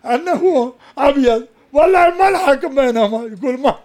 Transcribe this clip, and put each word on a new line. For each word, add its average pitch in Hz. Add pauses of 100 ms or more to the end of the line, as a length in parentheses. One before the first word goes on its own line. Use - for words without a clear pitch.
أنه 277 (240)
أبيض، 269 (280)
والله 349 (100)
ما 381
الحكم 285
بينهما، 233
يقول 247
ما 262